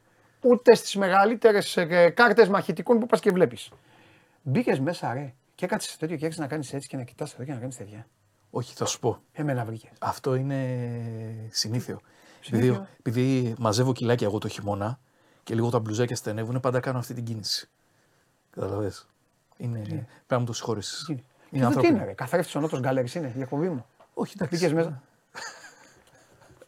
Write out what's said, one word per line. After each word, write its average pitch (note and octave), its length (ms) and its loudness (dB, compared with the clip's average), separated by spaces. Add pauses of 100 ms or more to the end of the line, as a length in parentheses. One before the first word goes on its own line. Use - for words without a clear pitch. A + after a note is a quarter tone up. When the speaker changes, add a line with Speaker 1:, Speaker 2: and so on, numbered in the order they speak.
(400)
Speaker 1:
ούτε B3 340 8
στις - 220 0
μεγαλύτερες, G3 800 4
ε, F3 340 6
κάρτες A3+ 380 8
μαχητικών F#3+ 500 2
που A#3 80 0
πας A3 140 2
και G#3 100 2
βλέπεις. D#3 400 2 (720)
Μπήκες F3 380 2
μέσα, C#3+ 320 -4
ρε, C3+ 220 -8 (200)
και - 100 -8
έκατσες F#3+ 320 -4
τέτοιο D#3+ 200 -6
και C#3 80 -6
άρχισες D#3+ 200 -6
να C3 60 -6
κάνεις D3+ 220 -6
έτσι C#3 160 -8
και - 80 -10
να C3 60 -6
κοιτάς C3 320 -12
εδώ C#3 100 -12
και D3 80 -8
να B2 60 -8
κάνεις B2+ 180 -10
τέτοια. G#2 300 -16 (440)
Speaker 2:
Όχι, - 240 -8
θα - 100 -6
σου - 140 -4
πω. A2 200 -2 (140)
Speaker 1:
Εμένα C#3 320 -4
βρήκε. A2 260 -12 (100)
Speaker 2:
Αυτό - 340 -2
είναι C3+ 240 -2 (920)
συνήθιο. - 500 -4 (400)
Speaker 1:
Συνήθιο. B2 320 2
Speaker 2:
Επειδή, G#2 140 -4 (120)
επειδή B2+ 600 0
μαζεύω A#2+ 340 2
κιλάκια A#2 340 2
εγώ G#2 120 0
το G#2+ 100 -4
χειμώνα G2+ 500 -4 (460)
και - 100 -6
λίγο A#2 160 2
τα B2 80 2
μπλουζάκια A2+ 380 -2
στενεύουνε, A2+ 440 -4
πάντα B2+ 200 0
κάνω B2+ 180 -4
αυτή A#2+ 160 -6
την B2 100 -8
κίνηση. A2+ 440 -6 (840)
Καταλαβες. G2+ 560 -6 (500)
Είναι, A#2 220 -6
Speaker 1:
Τι; G#2+ 120 -8
Speaker 2:
πρέπει G#2 160 -6 (220)
να B2+ 100 0
μου B2 60 0
το A2+ 80 -4
συγχωρήσεις. - 520 -6
Speaker 1:
Τι; D#3+ 80 -8
Speaker 2:
Είναι B2+ 100 -8 (280)
Speaker 1:
Και C#3 80 -4
εδώ - 0 -
τι C3+ 80 4
Speaker 2:
ανθρώπινο. C#4+ 300 4
Speaker 1:
είναι, - 80 -2
ρε, F#2+ 80 -6
καθρέφτης E3+ 420 -2
ο D3 60 -2
Νότος D#3 200 -2
Γκαλέρης B2+ 340 -2
είναι, D3 220 -6
η C3+ 40 -6
εκπομπή C#3+ 280 -2
μου; C3+ 180 -6 (280)
Speaker 2:
Όχι, - 220 -6
εντάξει. F3 200 -4
Speaker 1:
Μπήκες E3 160 2
μέσα. E3 300 -2 (1600)